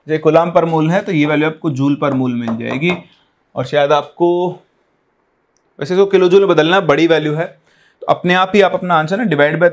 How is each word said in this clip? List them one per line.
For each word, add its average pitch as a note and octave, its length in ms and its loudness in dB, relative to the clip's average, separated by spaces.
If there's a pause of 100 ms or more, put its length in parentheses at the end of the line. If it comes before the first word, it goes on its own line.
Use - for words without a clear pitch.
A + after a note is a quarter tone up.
ये D#3 100 -2
कूलम E3 380 2
per E3 120 2
mole D#3+ 220 0
है G3 120 0
तो G#3+ 80 -6
ये D3+ 140 0
वैल्यू D3+ 240 0
आपको D#3+ 220 -6
जूल C#3 320 -2
per C#3+ 100 0
mole B2+ 260 -2
मिल A2+ 200 -6
जाएगी। C3+ 380 -4 (580)
और B2+ 100 -6
शायद C#3+ 260 0
आपको, D3+ 360 -2 (1500)
वैसे D#3 160 -6
तो G3 100 4
किलो F#3+ 240 2
जूल G3 100 6
में G3 100 2
बदलना, E3+ 320 2
बड़ी D#3 260 2
वैल्यू D3+ 260 0
है, D#3+ 120 -4 (560)
तो - 60 -2
अपने F3 260 0
आप F#3 220 0
ही G3+ 60 4
आप F#3 120 2
अपना F3+ 220 -2
आंसर D#3 220 -2
ना B3 80 -4
divide D3+ 360 0
by F3+ 120 4